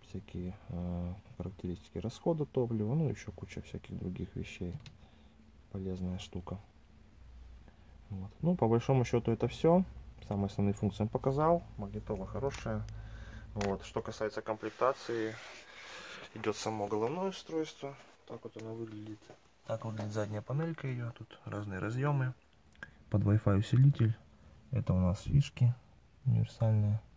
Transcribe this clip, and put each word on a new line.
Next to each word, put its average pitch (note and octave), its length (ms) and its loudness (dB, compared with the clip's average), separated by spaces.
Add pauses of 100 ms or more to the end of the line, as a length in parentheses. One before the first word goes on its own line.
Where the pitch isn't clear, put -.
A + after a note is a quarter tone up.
всякие, F2+ 520 -8 (140)
э, F2 440 -4 (240)
характеристики F2+ 600 -8
расхода C#3+ 480 -2
топлива, A#2 480 0
ну, D#3 160 2
ещё - 240 -6
куча - 280 -10
всяких - 360 -10
других F2+ 400 -6
вещей. F2 360 -8 (1000)
Полезная F#2 460 -4
штука. F2+ 400 -8 (1500)
Вот. G2 220 -6 (100)
Ну, F3 140 4
по A2+ 140 4
большому A#2+ 340 4
счёту A#2 280 2
это A#2 180 2
всё. F3 340 6 (460)
Самые G2+ 160 0
основные G2+ 300 2
функции G#2+ 280 0
я G#2+ 60 0
показал. D#3 540 2 (140)
Магнитола G2+ 480 -6
хорошая. G#2+ 600 -4 (680)
Вот, G2 320 -2
что - 160 -4
касается A2 400 -4
комплектации, A2 960 -2 (1000)
идёт A2 200 -2
само G#2+ 320 -2
головное B2+ 420 0
устройство. D#3 640 -6 (320)
Так A#2 160 -12
вот A2+ 140 -12
оно A2 160 -8
выглядит. G#2+ 460 -10 (460)
Так A2+ 180 -6
выглядит G#2+ 300 -6
задняя G#2+ 280 -2
панелька D#3 460 -4
её. A#2+ 300 -4
Тут - 280 -16
разные G2+ 340 -6
разъёмы. B2+ 540 0 (760)
Под G2+ 140 4
Wi-Fi G2+ 340 6
усилитель. A#2+ 580 6 (560)
Это G#2 220 2
у F#2 60 6
нас F#2 240 4
фишки B2 500 4 (520)
универсальные. A2 760 4 (160)